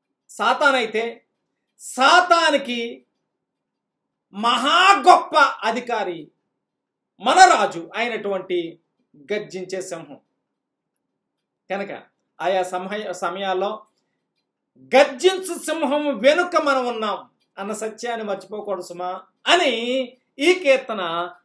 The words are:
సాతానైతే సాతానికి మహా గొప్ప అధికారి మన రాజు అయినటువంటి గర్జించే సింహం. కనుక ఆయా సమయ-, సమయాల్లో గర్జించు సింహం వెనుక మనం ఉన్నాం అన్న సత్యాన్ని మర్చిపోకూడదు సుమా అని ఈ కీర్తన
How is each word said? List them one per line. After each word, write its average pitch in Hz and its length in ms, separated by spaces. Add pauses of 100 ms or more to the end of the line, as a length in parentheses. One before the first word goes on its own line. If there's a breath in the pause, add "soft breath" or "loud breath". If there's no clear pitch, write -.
(300)
సాతానైతే 233 960 (540)
సాతానికి 294 1300 (1300)
మహా 262 760
గొప్ప - 300
అధికారి 220 920 (880)
మన 285 200
రాజు 220 560
అయినటువంటి 190 840 (540)
గర్జించే 185 480
సింహం. 151 380 (1500)
కనుక 185 320 (380)
ఆయా 185 220
సమయ-, 190 480
సమయాల్లో 190 760 (1080)
గర్జించు 330 640
సింహం 294 580
వెనుక 320 460
మనం 262 240
ఉన్నాం 220 420 (280)
అన్న 202 160
సత్యాన్ని 220 540
మర్చిపోకూడదు 196 540
సుమా 180 400 (260)
అని 320 240 (680)
ఈ 330 140
కీర్తన 202 800 (140)